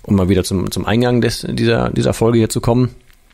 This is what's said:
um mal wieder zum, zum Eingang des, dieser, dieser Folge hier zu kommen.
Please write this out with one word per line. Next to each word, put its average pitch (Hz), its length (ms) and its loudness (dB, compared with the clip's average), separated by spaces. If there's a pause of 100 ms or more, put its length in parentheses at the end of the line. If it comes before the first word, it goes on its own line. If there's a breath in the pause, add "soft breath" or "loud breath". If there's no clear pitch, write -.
um 104 140 0
mal 95 140 2
wieder 92 140 2
zum, 98 280 -4
zum 90 140 -6
Eingang 120 360 0
des, 117 260 -2
dieser, 117 440 0
dieser 123 220 0
Folge 117 260 2
hier 110 100 2
zu - 120 -4
kommen. 120 340 0 (380)